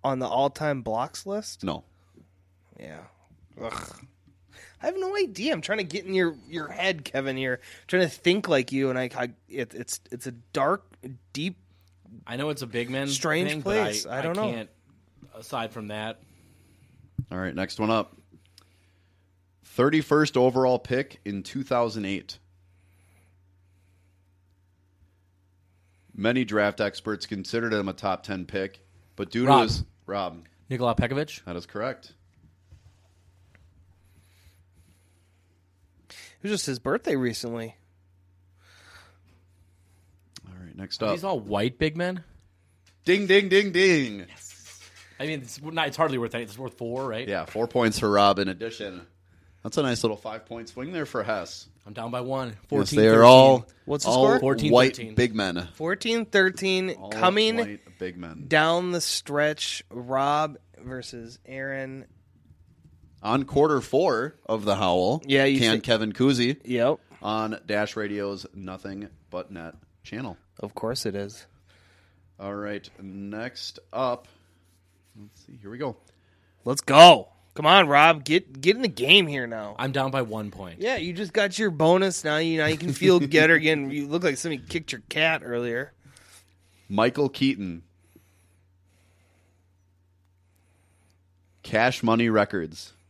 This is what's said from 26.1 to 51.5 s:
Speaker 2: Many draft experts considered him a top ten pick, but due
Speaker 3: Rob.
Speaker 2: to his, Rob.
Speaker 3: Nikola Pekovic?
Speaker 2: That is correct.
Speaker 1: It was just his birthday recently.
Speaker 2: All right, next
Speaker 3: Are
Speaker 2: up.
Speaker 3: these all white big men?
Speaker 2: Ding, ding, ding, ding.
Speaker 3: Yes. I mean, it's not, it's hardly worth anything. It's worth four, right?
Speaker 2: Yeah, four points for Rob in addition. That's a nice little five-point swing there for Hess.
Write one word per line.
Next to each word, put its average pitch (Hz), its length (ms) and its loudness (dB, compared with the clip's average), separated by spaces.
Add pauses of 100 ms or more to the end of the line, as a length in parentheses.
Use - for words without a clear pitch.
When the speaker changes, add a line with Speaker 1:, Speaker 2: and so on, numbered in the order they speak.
Speaker 2:
Many 120 300 0
draft 104 360 0
experts 104 460 -6
considered 110 460 -6
him 101 160 -2
a 92 40 -6
top 95 300 -6
ten 92 220 -10
pick, 98 360 -8 (360)
but 101 140 -8
due 123 160 -2
Speaker 3:
Rob. 139 140 6
Speaker 2:
to - 20 4
his, 107 220 -2 (220)
Rob. 90 380 -8 (240)
Speaker 3:
Nikola 120 260 -2
Pekovic? 131 500 -4
Speaker 2:
That 87 120 -10
is 87 100 -12
correct. - 460 -10 (4000)
Speaker 1:
It - 40 -20 (280)
was 202 100 -4
just 196 140 -4
his 131 120 -4
birthday 156 380 -2
recently. 117 600 -6 (2750)
Speaker 2:
All 92 80 -20 (100)
right, 82 120 -20
next 98 260 -10
Speaker 3:
Are 110 40 -2
Speaker 2:
up. 104 80 0
Speaker 3:
these 170 100 -8
all 185 160 -4
white 104 380 -4
big 156 180 -2
men? 180 280 -6 (800)
Speaker 2:
Ding, 196 220 2
ding, 196 220 6
ding, 196 240 4
ding. 143 560 2
Speaker 3:
Yes. - 520 -20 (380)
I 139 80 -8
mean, 156 140 -6
it's 131 220 -18
not, 160 260 -4
it's - 80 -10
hardly 143 220 0
worth 117 160 -4
anything. 117 160 -8
It's 107 80 -18
worth 131 160 -12
four, 123 320 -6
right? 117 220 -6
Speaker 2:
Yeah, 92 180 -4
four 117 220 -4
points 117 300 2
for 107 120 2
Rob 101 280 6
in 95 100 0
addition. 95 580 -10 (560)
That's 110 140 -8
a 156 60 0
nice 120 200 0
little 107 140 0
five-point 113 540 -14
swing 135 200 -12
there 160 160 -6
for 113 160 -4
Hess. 98 460 -6 (180)